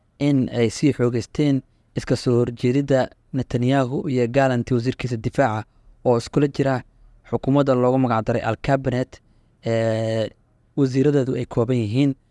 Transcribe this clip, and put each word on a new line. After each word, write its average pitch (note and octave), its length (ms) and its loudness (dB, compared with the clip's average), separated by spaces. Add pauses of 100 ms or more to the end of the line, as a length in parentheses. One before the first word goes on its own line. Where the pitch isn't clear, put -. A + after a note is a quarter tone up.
(200)
in C#3 300 2
ay A#2 200 0
sii C#3+ 240 0
xoogeysteen B2+ 680 0 (340)
iska - 200 -2
soo A#2+ 240 0
horjeedida B2+ 720 0 (240)
Netanyahu C3 760 -2
iyo B2 180 0
Gallant B2+ 440 0
wasiirkiisa B2 460 -2
difaaca A2 480 -2 (400)
oo A#2+ 120 4
iskula D3 300 0
jira C3+ 360 -2 (460)
xukuumadda C3+ 460 2
loogu B2 220 2
magac A#2+ 280 0
daray A#2 160 -2
Al A2+ 200 -4
Cabinet, C3 600 -2 (440)
ee, A2+ 640 -2 (480)
wasiiradeedu C3+ 580 2
ay B2+ 100 -4
kooban B2 320 0
yihiin. B2 380 0 (160)